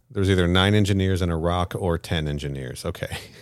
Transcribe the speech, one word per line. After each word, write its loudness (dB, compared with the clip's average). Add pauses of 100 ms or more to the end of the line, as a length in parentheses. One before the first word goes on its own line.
There -4
was 2
either 4
nine 4
engineers 2
and 0
a 0
rock -2
or -2
ten -4
engineers. -6
Okay. -8 (260)